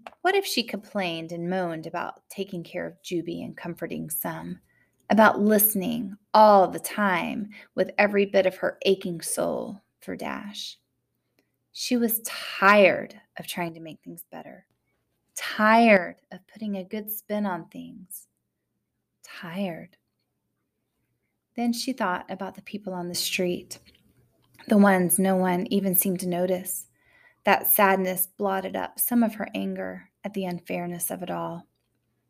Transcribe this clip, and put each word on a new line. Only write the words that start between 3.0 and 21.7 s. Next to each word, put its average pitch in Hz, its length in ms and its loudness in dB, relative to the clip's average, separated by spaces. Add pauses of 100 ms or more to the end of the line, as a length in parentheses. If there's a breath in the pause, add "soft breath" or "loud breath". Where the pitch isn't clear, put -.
Juby 170 400 -6
and 165 120 -12
comforting 160 540 -10
some, 165 500 -8 (500)
about 208 300 6
listening 196 800 0 (160)
all 208 340 8
the 165 120 -8
time 190 720 -2 (260 loud breath)
with 185 220 0
every 202 280 4
bit 196 200 4
of 185 100 -2
her - 300 -4
aching 190 360 0
soul 170 600 -4 (180)
for 185 160 -12
Dash? - 640 -10 (920)
She - 220 -4
was 233 260 0
tired - 1000 4 (180)
of 170 80 -12
trying 170 300 -6
to 165 60 -16
make 165 200 -16
things 170 300 -16
better, 165 340 -18 (720)
tired 214 800 6 (160)
of - 160 -16
putting 208 300 -8
a 185 60 -8
good 208 280 -10
spin 208 340 -4
on 175 220 -4
things, - 600 -18 (920)
tired. 175 760 -10 (1600)
Then 240 180 0